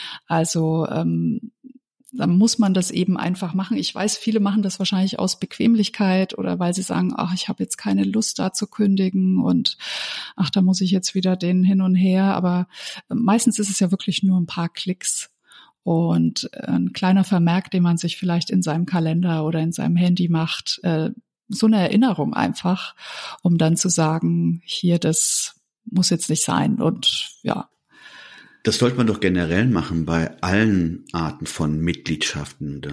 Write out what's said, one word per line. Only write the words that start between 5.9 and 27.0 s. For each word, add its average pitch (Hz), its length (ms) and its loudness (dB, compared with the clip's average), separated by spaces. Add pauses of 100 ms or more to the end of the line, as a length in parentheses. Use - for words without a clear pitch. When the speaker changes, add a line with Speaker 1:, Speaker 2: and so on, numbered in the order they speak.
Speaker 1:
oder 185 220 -2
weil 175 160 0
sie 190 80 -4
sagen, 180 340 -2
„Ach, 175 180 -2
ich - 140 -6
habe - 140 -4
jetzt - 140 -6
keine 196 280 0
Lust, 208 340 -2
da 185 140 -2
zu - 140 -4
kündigen 190 760 2
und - 360 0 (580)
ach, 170 140 0
da 196 120 0
muss 185 180 2
ich 185 100 0
jetzt 185 240 -2
wieder 185 220 0
den 185 260 0
hin 190 180 4
und 185 140 2
her.“ 190 400 4
Aber 180 320 0 (420)
meistens 226 500 2
ist 208 120 -2
es 190 100 -2
ja 180 100 2
wirklich - 320 -2
nur 185 180 4
ein 170 60 -2
paar 170 220 -6
Klicks - 600 -8 (520)
und 165 720 0
ein 180 380 -2
kleiner 190 320 2
Vermerk, 175 460 2
den 185 120 2
man 175 140 4
sich 165 200 -4
vielleicht 175 340 -2
in 185 120 2
seinem 165 240 -2
Kalender 165 580 0
oder 160 160 0
in 165 120 -2
seinem 165 240 0
Handy 180 320 4
macht, 165 540 -2
äh, 160 280 0 (380)
so 220 180 0
eine 220 120 4
Erinnerung 196 560 2
einfach, - 600 -2 (480)
um 175 140 4
dann 165 200 2
zu - 120 -2
sagen, 170 760 0
„Hier, 170 340 0
das - 640 -2 (240)
muss - 260 0
jetzt 170 180 -2
nicht 156 140 0
sein.“ - 380 0
Und - 640 -2